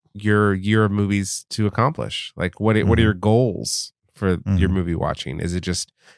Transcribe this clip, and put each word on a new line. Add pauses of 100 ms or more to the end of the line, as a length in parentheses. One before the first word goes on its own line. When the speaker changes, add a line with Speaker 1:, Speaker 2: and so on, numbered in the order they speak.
(120)
Speaker 1:
your
year
of
movies
to
accomplish.
Like,
what,
what
are
Speaker 2:
Mm-hmm.
Speaker 1:
your
goals (220)
for
your
Speaker 2:
Mm-hmm.
Speaker 1:
movie
watching?
Is
it
just (260)